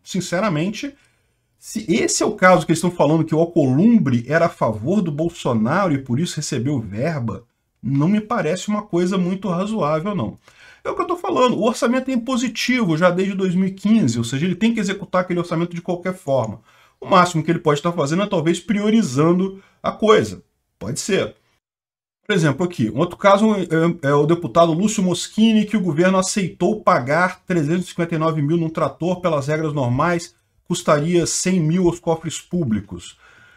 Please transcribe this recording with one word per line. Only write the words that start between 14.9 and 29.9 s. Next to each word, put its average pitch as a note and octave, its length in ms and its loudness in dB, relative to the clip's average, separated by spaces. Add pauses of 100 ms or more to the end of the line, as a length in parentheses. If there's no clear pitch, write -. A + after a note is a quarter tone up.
aquele F3+ 160 -4
orçamento E3+ 360 -4
de E3+ 60 -6
qualquer F3+ 340 -4
forma. A#2+ 460 -4 (400)
O - 60 -14
máximo F3 380 4
que F3 60 -2
ele E3+ 100 0
pode D3+ 180 2
estar E3+ 140 -2
fazendo E3 300 -2
é G#3 40 -2
talvez F3+ 320 -2
priorizando F#3+ 1040 0 (180)
a - 120 -4
coisa. D#3+ 500 2 (360)
Pode - 200 -8
ser. - 380 -2 (880)
Por G#3+ 80 -2
exemplo, D#3+ 320 0
aqui, - 240 -2
um - 80 -6
outro F3 180 -2
caso G#3 380 4
é, E3+ 540 0
é C#3+ 60 4
o D3 120 4
deputado E3+ 460 2
Lúcio G3+ 280 0
Moschini, G#3+ 640 2
que G#3+ 120 -4
o G#3 40 2
governo F3+ 380 2
aceitou F#3+ 640 -2
pagar E3+ 640 0
trezentos E3+ 380 0
e - 60 -18
cinquenta E3+ 260 -4
e - 20 -2
nove D#3 240 0
mil D3+ 140 0
num E3 120 0
trator D#3+ 520 -2
pelas D3+ 260 -2
regras D#3 260 -2
normais, D3 640 -2 (320)